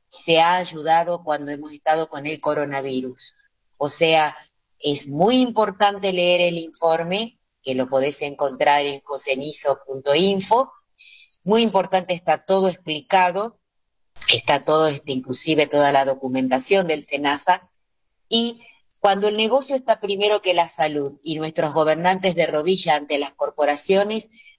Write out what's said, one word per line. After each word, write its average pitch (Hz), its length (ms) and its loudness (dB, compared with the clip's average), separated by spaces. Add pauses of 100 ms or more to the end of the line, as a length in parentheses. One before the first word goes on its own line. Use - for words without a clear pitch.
(100)
se 160 300 0
ha 175 160 4
ayudado 170 680 -2
cuando 147 300 -4
hemos 151 200 -12
estado 156 380 -2
con 143 160 -10
el 156 120 -6
coronavirus. 135 960 -4 (440)
O 143 100 -2
sea, 156 480 2 (480)
es 143 220 0
muy 175 340 2
importante 202 720 0
leer 175 280 2
el 175 180 0
informe, 170 800 -2 (240)
que 131 140 -4
lo 127 120 -2
podés 135 320 0
encontrar 143 640 0
en 139 160 -6
joseniso 139 840 -4
punto 135 260 -4
info. 196 600 2 (720)
Muy 220 180 4
importante, 185 520 0
está 160 240 0
todo 190 300 2
explicado, 180 920 -2 (720)
está 139 320 0
todo, 156 240 4
este, 143 240 -6
inclusive 131 560 0
toda 147 240 4
la 139 120 4
documentación 131 840 0
del 151 160 -2
senasa. 147 640 -2 (580)
Y 233 320 0 (380)
cuando 196 300 2
el 208 80 -2
negocio 262 400 0
está 247 240 0
primero 202 420 0
que 180 100 0
la 170 160 2
salud 147 540 -4
y 156 140 -6
nuestros 156 380 -4
gobernantes 170 600 0
de 160 120 0
rodilla 151 500 0
ante 147 220 -2
las 143 160 -6
corporaciones, 190 960 -2 (280)